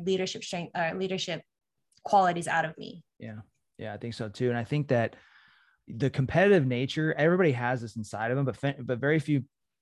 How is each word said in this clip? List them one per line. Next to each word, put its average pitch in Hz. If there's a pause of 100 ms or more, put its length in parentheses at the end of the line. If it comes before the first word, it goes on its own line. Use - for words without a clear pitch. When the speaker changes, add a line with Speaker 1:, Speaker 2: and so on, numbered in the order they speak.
Speaker 1:
leadership 185
strength, 175
uh, 165
leadership 185 (600)
qualities 175
out 160
of 160
me. - (160)
Speaker 2:
Yeah. 110 (420)
Yeah, 107
I -
think 117
so 110
too. 123
And 120
I 113
think 143
that 117 (720)
the 123
competitive 165
nature, 135
everybody 165
has 120
this 117
inside 110
of 127
them, 139
but 120
fe-, 143
but 123
very 143
few 139 (380)